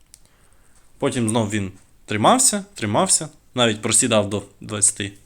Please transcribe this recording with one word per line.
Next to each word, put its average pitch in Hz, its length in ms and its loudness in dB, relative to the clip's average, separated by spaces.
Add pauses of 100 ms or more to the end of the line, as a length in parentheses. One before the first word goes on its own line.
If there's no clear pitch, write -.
(960)
Потім 123 320 -2
знов 110 200 0
він 101 220 -4 (340)
тримався, 190 680 2
тримався, 147 560 0 (260)
навіть 113 260 2
просідав 113 480 2
до 101 140 -4 (180)
двадцяти 101 520 -4 (120)